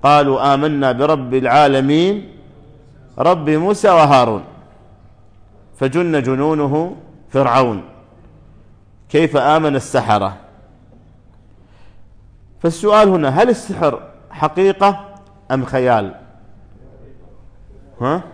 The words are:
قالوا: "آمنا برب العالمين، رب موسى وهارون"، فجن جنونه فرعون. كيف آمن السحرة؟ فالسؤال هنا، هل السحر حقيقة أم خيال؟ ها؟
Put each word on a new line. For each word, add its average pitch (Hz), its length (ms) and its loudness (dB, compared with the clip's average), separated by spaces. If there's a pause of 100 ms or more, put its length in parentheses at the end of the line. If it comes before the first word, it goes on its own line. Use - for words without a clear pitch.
قالوا: 139 520 2
"آمنا 139 380 -2
برب 131 420 -2
العالمين، 143 1000 0 (800)
رب 156 320 0
موسى 196 380 0
وهارون"، 135 560 4 (1300)
فجن 151 460 -2
جنونه 147 760 -2 (340)
فرعون. 123 520 0 (1300)
كيف 147 280 0
آمن 147 400 2
السحرة؟ 104 600 -2 (2250)
فالسؤال 208 480 2
هنا، 165 200 0
هل 180 200 2
السحر 170 540 -4 (280)
حقيقة 196 760 -2 (460)
أم 131 140 -2
خيال؟ 120 500 0 (1900)
ها؟ 131 220 -4 (120)